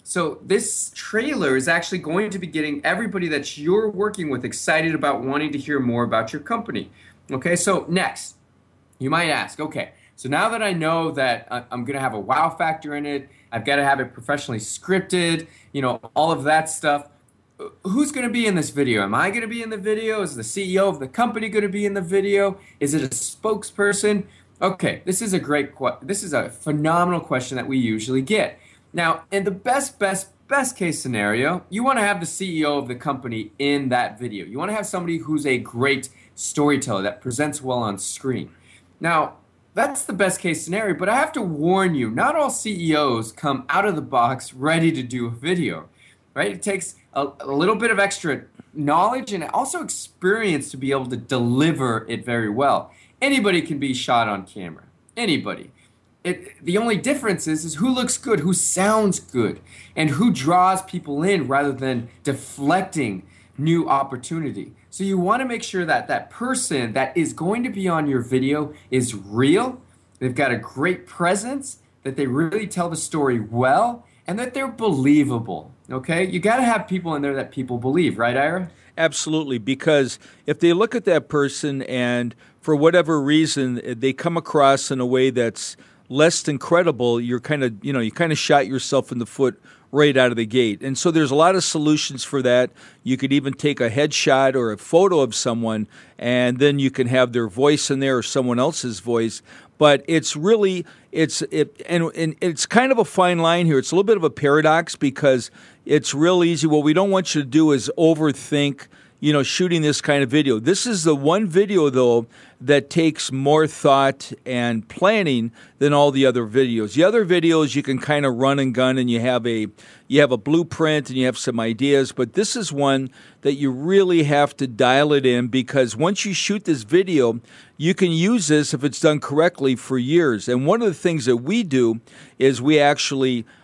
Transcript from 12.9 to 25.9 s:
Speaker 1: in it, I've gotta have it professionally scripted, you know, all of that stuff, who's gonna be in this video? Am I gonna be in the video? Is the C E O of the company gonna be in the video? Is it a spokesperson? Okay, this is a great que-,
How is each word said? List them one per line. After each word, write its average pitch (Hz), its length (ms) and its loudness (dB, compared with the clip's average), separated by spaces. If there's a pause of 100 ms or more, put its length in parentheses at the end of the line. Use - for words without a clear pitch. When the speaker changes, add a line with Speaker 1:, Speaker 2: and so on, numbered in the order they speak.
Speaker 1:
in 147 120 -6
it, 139 220 -8 (220)
I've 113 140 -8
gotta 143 180 2
have 139 160 2
it 123 140 -6
professionally 123 480 -6
scripted, 175 880 -2 (240)
you 139 100 -4
know, 127 180 -2 (140)
all 156 160 2
of 139 140 -2
that 156 260 2
stuff, 143 380 -2 (760)
who's 233 280 0
gonna 240 180 -4
be 233 160 0
in 196 80 2
this 160 160 -2
video? 123 320 0
Am 101 120 -2
I 165 160 0
gonna 226 160 -4
be 233 160 -8
in 226 80 -10
the 220 60 -8
video? 214 460 -2
Is 143 140 -8
the 117 80 -10
C 185 300 -4
E 190 40 4
O 196 100 4
of 156 120 -4
the 131 80 -8
company 226 400 -2
gonna 208 200 0
be 202 180 -2
in 196 80 -2
the 202 60 -4
video? 196 580 0 (220)
Is 143 140 0
it 151 80 0
a 131 60 -2
spokesperson? 208 1160 -2 (380)
Okay, 185 420 -2
this 185 160 -2
is 214 120 -4
a 180 60 2
great 143 360 -2
que-, 123 280 -4